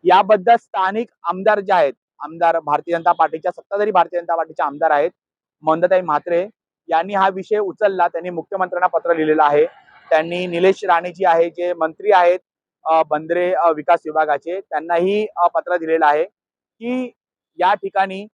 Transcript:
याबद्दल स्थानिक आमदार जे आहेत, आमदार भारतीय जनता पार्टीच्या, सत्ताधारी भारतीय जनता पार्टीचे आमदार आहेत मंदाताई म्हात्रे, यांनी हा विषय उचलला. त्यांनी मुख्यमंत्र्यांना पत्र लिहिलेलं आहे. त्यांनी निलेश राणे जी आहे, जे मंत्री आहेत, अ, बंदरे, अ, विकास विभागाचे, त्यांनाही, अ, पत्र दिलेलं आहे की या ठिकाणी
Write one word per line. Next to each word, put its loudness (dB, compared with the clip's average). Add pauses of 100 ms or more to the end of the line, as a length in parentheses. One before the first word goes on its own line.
याबद्दल 4
स्थानिक -4 (140)
आमदार 0
जे -2
आहेत, 2 (260)
आमदार -2
भारतीय -2
जनता 0
पार्टीच्या, -6
सत्ताधारी -6
भारतीय 0
जनता -4
पार्टीचे -6
आमदार -2
आहेत 0 (520)
मंदाताई 2
म्हात्रे, -2 (400)
यांनी -2
हा 2
विषय -2
उचलला. 0
त्यांनी -6
मुख्यमंत्र्यांना -4
पत्र 0
लिहिलेलं 2
आहे. 4 (440)
त्यांनी 0
निलेश 0
राणे 0
जी -6
आहे, 4
जे -4
मंत्री -2
आहेत, 6 (460)
अ, 2
बंदरे, -2
अ, 2
विकास 2
विभागाचे, -2
त्यांनाही, -2 (100)
अ, 2
पत्र -2
दिलेलं 0
आहे 2
की -10 (460)
या 2
ठिकाणी -4 (100)